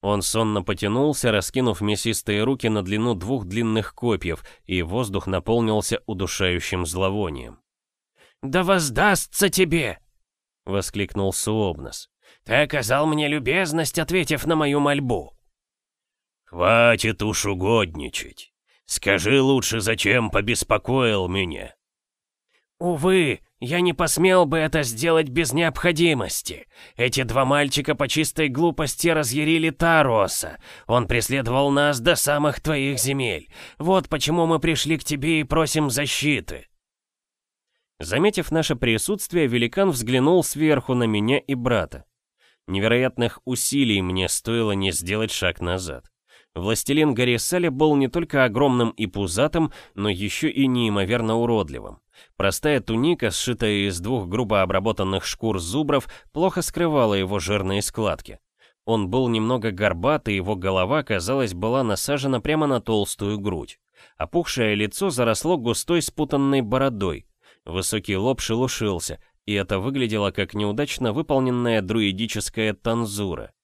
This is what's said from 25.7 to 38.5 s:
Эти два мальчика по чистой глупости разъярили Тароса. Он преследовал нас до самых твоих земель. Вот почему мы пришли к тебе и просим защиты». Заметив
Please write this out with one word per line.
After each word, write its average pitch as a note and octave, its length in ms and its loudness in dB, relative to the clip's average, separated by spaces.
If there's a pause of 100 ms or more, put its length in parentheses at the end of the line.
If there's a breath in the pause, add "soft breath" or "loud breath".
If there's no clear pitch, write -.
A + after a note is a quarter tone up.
Эти B2+ 260 0
два B2+ 240 2
мальчика C#3+ 480 0
по C#3 120 -2
чистой D3+ 420 -2
глупости D#3 600 0
разъярили D#3 600 2
Тароса. C3 880 2 (280 loud breath)
Он A#2 220 2
преследовал B2+ 600 0
нас C#3+ 300 2
до D3 160 4
самых D3 440 0
твоих C#3 380 -2
земель. A#2+ 520 -2 (280 loud breath)
Вот F#3+ 320 2
почему F3 360 2
мы E3 140 2
пришли D#3+ 380 0
к - 60 -10
тебе D3+ 360 -2
и C#3+ 40 -2
просим D#3 440 2
защиты». C3 800 -2 (1300)
Заметив D3 520 0